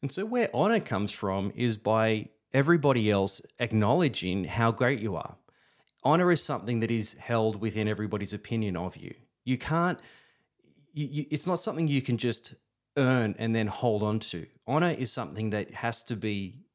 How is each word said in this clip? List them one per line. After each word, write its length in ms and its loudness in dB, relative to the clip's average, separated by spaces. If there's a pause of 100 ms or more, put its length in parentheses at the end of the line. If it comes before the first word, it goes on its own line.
And 80 -4
so 140 -4
where 280 0
honor 280 4
comes 320 -4
from 420 -2
is 220 0
by 540 2 (220)
everybody 560 4
else 320 2 (200)
acknowledging 840 2
how 280 2
great 260 0
you 160 -4
are. 220 -8 (680)
Honor 300 4
is 100 2
something 380 -2
that 100 0
is 240 0
held 460 0
within 260 -2
everybody's 460 -4
opinion 440 -4
of 200 -6
you. 180 -14 (300)
You 140 -2
can't, 420 0 (920)
you, 140 -4
you, 240 -6
it's 160 -4
not 140 -2
something 260 -2
you 160 2
can 140 0
just 380 -2 (440)
earn 400 4
and 160 0
then 120 2
hold 360 0
on 160 0
to. 280 -8 (200)
Honor 240 2
is 220 -4
something 380 -4
that 240 -4
has 300 -4
to 120 -6
be 480 -6 (100)